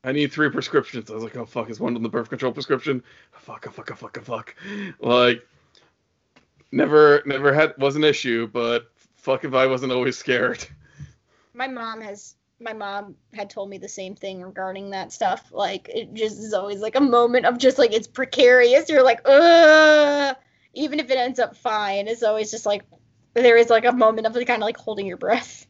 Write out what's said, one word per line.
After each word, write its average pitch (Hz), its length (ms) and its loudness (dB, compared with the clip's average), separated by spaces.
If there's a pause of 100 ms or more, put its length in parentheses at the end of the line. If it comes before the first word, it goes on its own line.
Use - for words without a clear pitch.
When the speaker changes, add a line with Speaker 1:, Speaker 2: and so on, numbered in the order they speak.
Speaker 1:
I 131 80 -6
need 143 220 -2
three 151 160 0
prescriptions." 117 640 -6
I - 20 -14
was 110 100 -12
like, 113 120 -16
"Oh, 120 100 -12
fuck, 110 240 -10
is 107 100 -14
one 120 160 -6
on 113 60 -10
the 113 80 -6
birth 117 180 -8
control 127 240 -8
prescription? 131 520 -6 (280)
Fuck, - 400 -20
fuck, - 160 -20
fuck, 139 100 -16
fuck, 113 260 -18
fuck." 117 320 -14 (440)
Like, 120 480 0 (1200)
never, 147 560 4
never 139 260 0
had, 156 240 0
was 139 180 -2
an 151 80 -2
issue, 123 440 -2
but 117 440 -6 (260)
fuck 135 260 -6
if 135 100 -10
I 131 140 2
wasn't 131 240 -4
always 127 260 -4
scared. 120 480 -4 (880)
Speaker 2:
My 254 140 -8
mom 233 340 -12
has, 202 320 -20 (260)
my 226 140 -14
mom 202 420 -12 (200)
had 202 160 -12
told 196 180 -12
me 196 80 -16
the 190 100 -18
same 190 280 -14
thing 190 260 -14
regarding 190 480 -12
that 190 240 -12
stuff. 190 380 -6
Like, 190 360 -8
it - 280 -12
just 214 240 -6
is 214 160 -10
always, 196 240 -6
like, 220 160 -8
a 277 60 2
moment 240 440 2
of 240 140 0
just, 262 180 2
like, 233 160 2
it's 233 140 -4
precarious. 254 840 4
You're 285 140 4
like, 240 220 2
"Ugh." 302 1120 6 (380)
Even 294 260 -6
if 254 120 -6
it 262 60 0
ends 247 220 -4
up 208 160 -2
fine, 208 520 -4
it's 233 160 -6
always 214 260 -2
just, - 160 -12
like, 208 180 -2 (520)
there 233 200 6
is, 233 140 6
like, 226 160 4
a 247 60 4
moment 220 340 2
of, 220 100 -4
like, 240 120 -4
kinda, 226 180 -2
like, 233 120 -4
holding 202 280 -10
your 180 120 -12
breath. - 520 -6